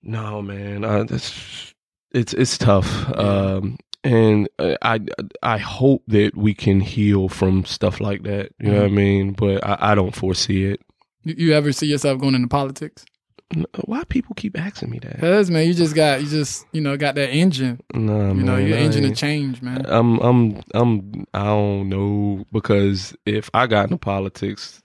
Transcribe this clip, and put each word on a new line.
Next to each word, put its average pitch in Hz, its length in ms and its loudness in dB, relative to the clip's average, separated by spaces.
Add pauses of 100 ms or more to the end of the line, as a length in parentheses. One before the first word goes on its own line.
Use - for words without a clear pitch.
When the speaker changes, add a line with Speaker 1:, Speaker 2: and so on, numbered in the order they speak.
Speaker 1:
no, 107 400 -8
man, 101 420 -8
I, 104 180 0
it's, - 720 -10 (360)
it's, 120 220 -2
it's - 260 0
tough. - 520 2
Speaker 2:
Yeah. - 60 -4
Speaker 1:
Um, 98 600 0 (260)
and, 110 460 4 (100)
uh, 78 220 0
I, 113 200 0 (420)
I 113 160 -2
hope 131 500 2
that 107 280 4
we 104 180 2
can 98 260 2
heal 101 480 2
from 95 380 2
stuff - 340 -4
like 101 220 -4
that. 101 360 -6
You 104 120 0
know 101 60 4
what 101 80 6
I - 20 4
Speaker 2:
Mm-hmm. 101 100 2
Speaker 1:
mean? 98 360 4
But 98 340 0
I, 101 260 2
I - 20 6
don't 95 200 2
foresee 95 500 0
it. 98 160 -2 (420)
Speaker 2:
You, 160 140 -6
you 165 160 2
ever 147 200 2
see 156 140 -2
yourself 143 320 0
going 135 160 0
into 123 140 0
politics? 139 560 -6 (500)
Speaker 1:
N-, 160 120 -2 (180)
why 262 200 -6
people - 300 -4
keep - 240 -8
asking 180 320 -8
me 120 100 -10
that? - 200 -12
Speaker 2:
'Cause, 185 300 2
man, 160 160 2
you 175 80 4
just 165 200 2
got, 147 280 2
you 147 60 -6
just, 147 440 -4
you 160 80 -2
know, 143 160 -2
got 143 200 -2
that 143 140 0
engine. 131 500 0 (120)
Speaker 1:
Nah, 107 360 0
Speaker 2:
You 98 140 2
know, 127 140 2
Speaker 1:
man, 135 120 2
Speaker 2:
your 160 100 2
Speaker 1:
I - 20 2
Speaker 2:
engine 143 240 2
of 135 60 2
Speaker 1:
ain't. 117 80 -4
Speaker 2:
change, 143 420 -2
man. 127 260 -6
Speaker 1:
I'm, 117 340 4
I'm, 120 420 2 (100)
I'm, 107 640 -2
I 101 100 -2
don't 101 460 0
know, 101 640 -2
because 101 600 0 (120)
if 104 260 -4
I 123 140 2
got 107 180 2
into 170 140 -2
politics 98 880 -6